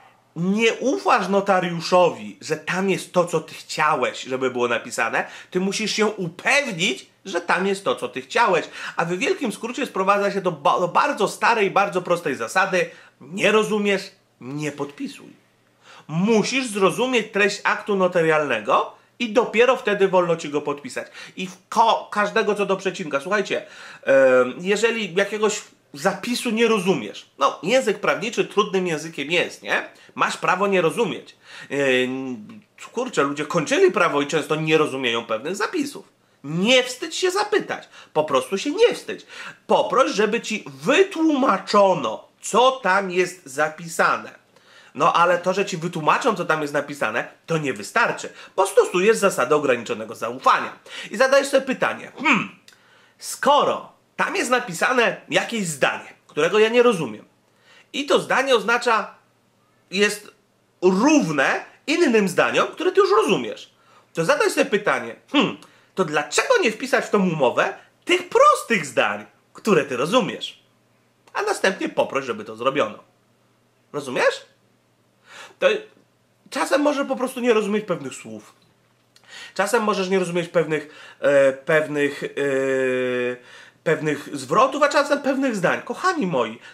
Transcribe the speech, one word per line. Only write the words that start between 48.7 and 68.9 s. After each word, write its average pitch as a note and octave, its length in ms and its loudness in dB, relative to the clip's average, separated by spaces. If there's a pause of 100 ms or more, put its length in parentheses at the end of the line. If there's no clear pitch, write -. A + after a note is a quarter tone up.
zasadę F3+ 400 2
ograniczonego A#2 580 0
zaufania. B2 640 0 (320)
I A3+ 60 -10
zadajesz C4+ 320 4
sobie C4+ 180 0
pytanie, C3 500 -4
hmm, A#3+ 320 0 (680)
skoro G3+ 760 0 (240)
tam C#4+ 200 -2
jest D4 140 -2
napisane A3 680 0 (100)
jakieś G#3 360 0
zdanie, C#3+ 480 -2 (120)
którego F3 320 0
ja A3 100 6
nie A#3+ 140 4
rozumiem, D#3+ 420 2 (680)
i C4+ 140 -6
to C4+ 140 4
zdanie A#3 360 2
oznacza, A3+ 580 0 (760)
jest G3+ 400 -2 (520)
równe F#3+ 800 4 (220)
innym B3+ 420 4
zdaniom, C#3 380 2
które F4 260 -2
ty F#4+ 80 4
już G4+ 100 6
rozumiesz, G3 640 0 (400)
to E3 100 -2
zadaj F4+ 260 2
sobie C#4 200 0
pytanie, C3 460 -2 (160)
hmm, G3 240 2 (380)
to F#3+ 100 0
dlaczego D3+ 440 -2 (140)
nie A3+ 100 2
wpisać A#3 320 -2
w - 60 -10
tą G3 180 2
umowę D3 460 0 (300)
tych F4+ 240 0
prostych A#4 580 4
zdań, G#2+ 400 -2 (260)